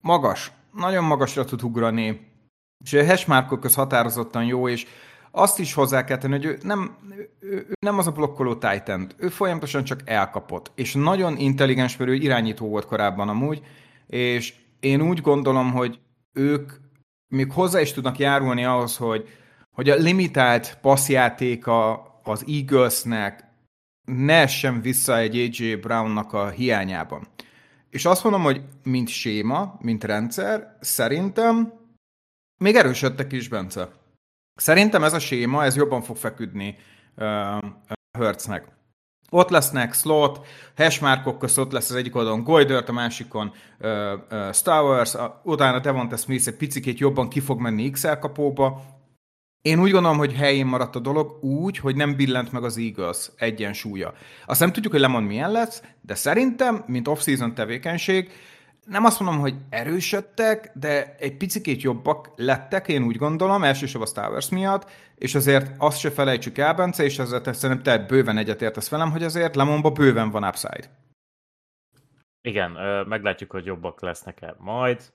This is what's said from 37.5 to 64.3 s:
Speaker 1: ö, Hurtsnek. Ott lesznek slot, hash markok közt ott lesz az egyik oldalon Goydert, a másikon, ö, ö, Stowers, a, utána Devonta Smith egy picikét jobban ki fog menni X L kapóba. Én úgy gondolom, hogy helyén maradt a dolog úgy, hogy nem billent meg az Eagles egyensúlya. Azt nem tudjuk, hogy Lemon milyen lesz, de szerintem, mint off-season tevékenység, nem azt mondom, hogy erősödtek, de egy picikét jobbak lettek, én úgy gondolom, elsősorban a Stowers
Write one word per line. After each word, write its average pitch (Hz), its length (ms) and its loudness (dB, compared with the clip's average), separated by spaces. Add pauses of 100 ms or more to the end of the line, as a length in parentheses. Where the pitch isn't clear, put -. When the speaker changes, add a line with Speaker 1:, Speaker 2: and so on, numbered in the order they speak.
Speaker 1:
ö, 110 60 -10 (240)
Hurtsnek. 101 500 -4 (600)
Ott 180 200 4
lesznek 143 440 2
slot, 147 540 2 (280)
hash 151 260 2
markok 135 380 2
közt - 180 0
ott 131 140 -2
lesz 123 180 -4
az 123 60 -6
egyik 127 200 -4
oldalon 113 280 0
Goydert, 135 460 4
a - 20 -4
másikon, 117 600 -6 (240)
ö, 104 380 -4 (140)
ö, 104 240 -6
Stowers, 139 640 4
a, 117 280 -8
utána 135 360 2
Devonta 127 380 -2
Smith 131 300 -2
egy 117 100 -8
picikét 131 420 -6
jobban 131 300 2
ki 143 100 -2
fog 135 200 -4
menni 117 300 -2
X 135 140 -6
L 147 160 0
kapóba. 139 760 -2 (640)
Én 160 180 4
úgy 196 120 6
gondolom, 175 260 4
hogy 139 180 0
helyén 139 300 2
maradt 127 300 -2
a 127 40 -4
dolog 139 440 -2
úgy, 156 340 -2
hogy 135 180 -2
nem 143 200 0
billent 127 360 0
meg 120 120 -6
az 113 140 -4
Eagles 98 580 -6
egyensúlya. 104 800 -6 (320)
Azt - 140 0
nem 175 120 4
tudjuk, 214 200 -4
hogy 143 100 4
Lemon 127 220 4
milyen 120 280 -4
lesz, 226 320 -4 (180)
de 101 140 -10
szerintem, 240 720 0
mint 123 200 -4
off-season 135 460 -2
tevékenység, 165 800 -4 (540)
nem 214 200 0
azt 220 140 4
mondom, 175 200 0
hogy 135 160 -2 (140)
erősödtek, 196 1040 -2
de 139 420 -2
egy 135 220 -8
picikét 185 440 -4
jobbak 131 540 -2
lettek, 135 520 -2
én 143 160 0
úgy 117 120 0
gondolom, 165 480 0
elsősorban 135 440 0
a - 40 -10
Stowers - 380 -6